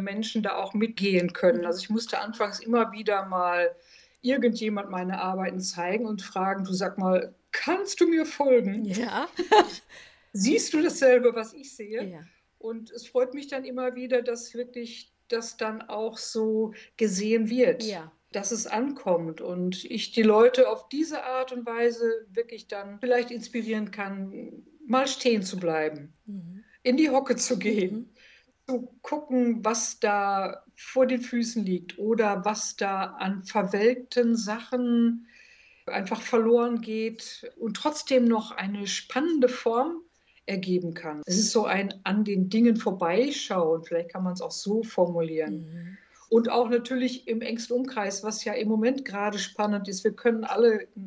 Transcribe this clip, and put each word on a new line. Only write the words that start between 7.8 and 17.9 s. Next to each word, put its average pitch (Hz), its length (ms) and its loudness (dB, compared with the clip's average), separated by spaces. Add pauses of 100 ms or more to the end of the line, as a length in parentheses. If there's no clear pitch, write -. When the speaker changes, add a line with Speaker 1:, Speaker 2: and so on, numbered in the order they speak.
Speaker 1:
du 349 60 6
mir 320 180 2
folgen? 233 600 4
Speaker 2:
Ja. 220 420 -2 (100)
<laughs> - 960 2
Speaker 1:
Siehst 233 400 2
du 311 80 4
dasselbe, 247 540 6
was 220 180 -6
ich - 220 -20
sehe?" 214 280 -8
Speaker 2:
Ja. 180 160 -12 (380)
Speaker 1:
Und 226 340 -10
es 233 160 -16
freut 254 260 0
mich 285 140 -10
dann 269 180 -6
immer 254 300 -4
wieder, 247 260 0
dass 233 320 -6
wirklich 240 580 -10 (160)
das 233 300 -4
dann 220 320 -4
auch 220 280 -6
so 220 560 0 (240)
gesehen 214 520 2
wird, 226 340 4
Speaker 2:
Ja. 180 260 -8 (220)